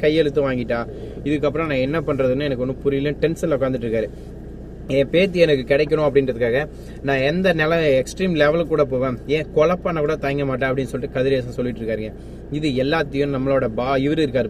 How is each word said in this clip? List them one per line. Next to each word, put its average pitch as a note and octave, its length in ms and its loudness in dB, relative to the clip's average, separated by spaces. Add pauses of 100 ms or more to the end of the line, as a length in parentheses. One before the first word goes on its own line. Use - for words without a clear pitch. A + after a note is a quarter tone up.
கையெழுத்து D3+ 440 4
வாங்கிட்டா, A#2+ 340 -2 (440)
இதுக்கப்புறம் D3 460 0
நான் C3 140 2
என்ன D#3+ 220 0
பண்றதுன்னு C3 400 0
எனக்கு B2+ 180 -2
ஒண்ணும் C3 180 -6
புரியல, C#3 280 0 (120)
டென்ஷன்ல D#3 340 0
உட்காந்துட்டு B2+ 300 -2
இருக்காரு. A2+ 200 -2 (880)
என் C3+ 120 2
பேத்தி F3+ 340 2
எனக்கு C#3 260 2
கிடைக்கணும் D3+ 360 2
அப்படின்றதுக்காக B2+ 540 2 (480)
நான் C3+ 200 2
எந்த F#3 200 2 (100)
நிலை D#3 180 2 (220)
எக்ஸ்ட்ரீம் F#3 420 -2
லெவலுக்கு D#3 320 4
கூட D3+ 200 4
போவேன், B2+ 240 0 (200)
ஏன் D#3 200 -2
கொலை D#3+ 180 6 (100)
பண்ண E3+ 200 -2
கூட D#3 100 0 (100)
தயங்க C#3+ 240 0
மாட்டேன் C3 220 0
அப்படின்னு C3 220 -2
சொல்லிட்டு C3+ 240 -6
கதிரேசன் B2+ 420 0
சொல்லிட்டு A#2+ 220 -4
இருக்காருங்க. A2 300 -4 (480)
இது D3+ 100 0 (160)
எல்லாத்தையும் C#3+ 500 0
நம்மளோட C3 320 0 (100)
பா-, C3 300 0
இவரு D#3 180 2
இருக்காரு A#2+ 260 0